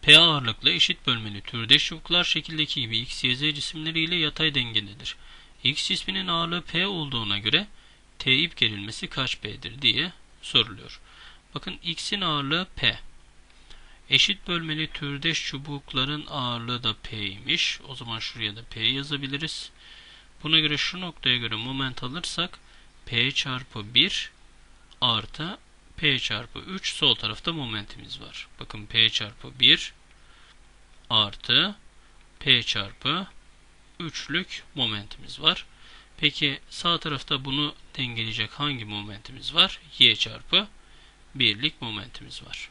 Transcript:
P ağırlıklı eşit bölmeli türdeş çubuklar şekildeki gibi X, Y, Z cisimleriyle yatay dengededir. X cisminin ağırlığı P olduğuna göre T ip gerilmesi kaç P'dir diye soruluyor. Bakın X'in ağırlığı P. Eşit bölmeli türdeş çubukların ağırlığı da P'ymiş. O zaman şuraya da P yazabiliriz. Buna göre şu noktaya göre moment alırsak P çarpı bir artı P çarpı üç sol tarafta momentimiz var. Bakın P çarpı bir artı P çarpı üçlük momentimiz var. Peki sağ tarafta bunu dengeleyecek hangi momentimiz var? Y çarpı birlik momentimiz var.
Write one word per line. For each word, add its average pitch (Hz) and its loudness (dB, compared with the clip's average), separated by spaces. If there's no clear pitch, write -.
P 147 12
ağırlıklı 143 6
eşit 175 2
bölmeli 110 -2
türdeş 120 4
çubuklar 170 0
şekildeki 156 -2
gibi 113 -2
X, - -6
Y, 127 2
Z 131 -6
cisimleriyle 160 -2
yatay 156 0
dengededir. 110 -4
X 131 0
cisminin 190 -2
ağırlığı 170 0
P 175 0
olduğuna 135 -2
göre 135 4
T 131 4
ip 165 2
gerilmesi 107 0
kaç - -2
P'dir 110 -8
diye 131 4
soruluyor. - -2
Bakın 180 -8
X'in 175 -4
ağırlığı 156 0
P. 120 4
Eşit 165 4
bölmeli 160 -2
türdeş 143 -4
çubukların 143 -4
ağırlığı 123 -4
da 113 -2
P'ymiş. 110 -4
O 131 -12
zaman 113 -8
şuraya 110 -6
da 117 -14
P 110 -8
yazabiliriz. 139 -4
Buna 160 4
göre 147 2
şu 180 -2
noktaya 160 2
göre 117 -2
moment 127 -4
alırsak 165 -4
P 120 2
çarpı 127 -4
bir 151 4
artı 127 0
P 143 2
çarpı 113 -4
üç - -6
sol 135 4
tarafta 107 -4
momentimiz 113 -8
var. - -14
Bakın 107 -12
P 113 6
çarpı 123 -6
bir 139 6
artı 120 4
P 127 4
çarpı 131 -2
üçlük 170 -6
momentimiz 107 -4
var. 160 2
Peki 143 0
sağ - 0
tarafta 143 -4
bunu 147 -2
dengeleyecek 113 -4
hangi 139 -4
momentimiz 104 -10
var? 180 2
Y 117 8
çarpı 170 0
birlik 123 0
momentimiz 107 -10
var. - -10